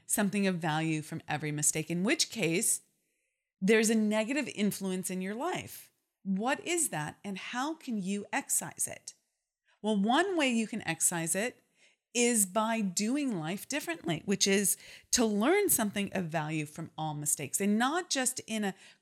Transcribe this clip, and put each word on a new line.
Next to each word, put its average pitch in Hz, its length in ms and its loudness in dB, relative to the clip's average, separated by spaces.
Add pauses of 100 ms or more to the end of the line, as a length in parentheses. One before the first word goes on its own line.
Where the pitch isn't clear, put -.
something 202 400 0
of 185 100 2
value 160 460 0
from 160 240 -12
every 151 280 -4
mistake, 151 360 0
in 175 140 -2
which 294 260 0
case 190 520 0 (800)
there's 214 280 6
a 233 60 4
negative 220 580 0
influence 190 560 -2
in 185 120 -4
your 190 140 -6
life. 269 540 -6 (340)
What 202 440 0
is 339 220 0
that 151 340 -6
and 196 140 -8
how 277 380 -6
can 240 220 -6
you 196 360 -4
excise - 580 -2
it? - 220 -14 (680)
Well, 214 140 2
one 277 400 4
way 285 140 2
you 226 180 2
can - 180 -8
excise 165 480 0
it 214 300 -4 (500)
is 240 320 4
by 220 360 0
doing 214 580 0
life 165 300 -6
differently, 302 560 -4
which 196 220 2
is 196 280 4 (360)
to 240 140 4
learn 269 440 4
something 202 440 0
of 190 120 -2
value 156 400 -2
from 156 320 -12
all 156 160 -4
mistakes, 147 480 -2
and 202 180 4
not 311 300 0
just 254 380 -2
in 214 180 -2
a 190 100 -2 (260)